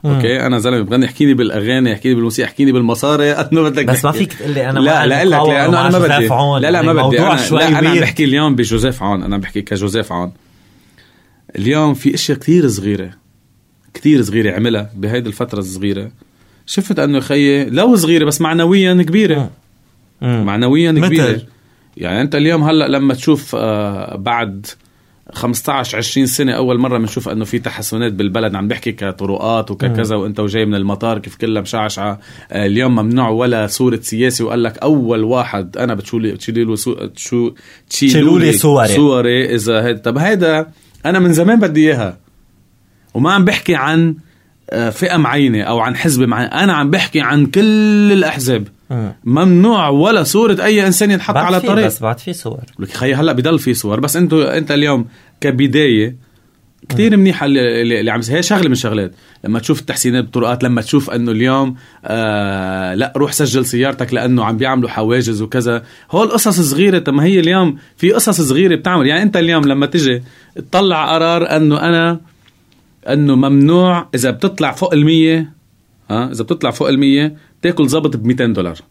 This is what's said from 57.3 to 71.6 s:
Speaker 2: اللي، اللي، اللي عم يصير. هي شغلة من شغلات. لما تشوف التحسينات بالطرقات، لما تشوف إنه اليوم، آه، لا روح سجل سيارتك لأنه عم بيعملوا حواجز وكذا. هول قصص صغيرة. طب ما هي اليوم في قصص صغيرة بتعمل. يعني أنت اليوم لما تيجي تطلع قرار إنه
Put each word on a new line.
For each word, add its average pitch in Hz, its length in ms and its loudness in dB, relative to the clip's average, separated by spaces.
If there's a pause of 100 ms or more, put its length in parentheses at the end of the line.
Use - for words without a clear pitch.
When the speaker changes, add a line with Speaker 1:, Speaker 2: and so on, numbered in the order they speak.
Speaker 2:
اللي، 123 360 2
اللي، 117 180 0
اللي 110 120 -2
عم 117 80 -2
يصير. 117 180 -4
هي 175 60 -2
شغلة 180 260 2
من 123 60 2
شغلات. 107 360 -4 (320)
لما 110 160 -2
تشوف 113 200 -2
التحسينات 123 440 -2
بالطرقات، 123 400 -2
لما 120 180 0
تشوف 135 280 -2
إنه 120 220 -2
اليوم، 131 440 0 (300)
آه، 98 880 -4
لا 127 240 -4
روح 143 140 0
سجل 131 340 0
سيارتك 127 480 -4
لأنه 123 300 0
عم 113 140 -2
بيعملوا 127 320 0
حواجز 113 520 -2
وكذا. 117 420 -2 (280)
هول 214 160 2
قصص 214 320 0
صغيرة. 175 400 2
طب 147 140 -2
ما 143 100 2
هي 185 160 4
اليوم 170 380 2 (200)
في 180 140 2
قصص 220 300 0
صغيرة 156 340 2
بتعمل. 175 320 0
يعني 160 140 0
أنت 202 160 2
اليوم 165 260 2
لما 139 220 2
تيجي 135 380 -2 (320)
تطلع 160 580 -2
قرار 165 420 0
إنه 151 240 2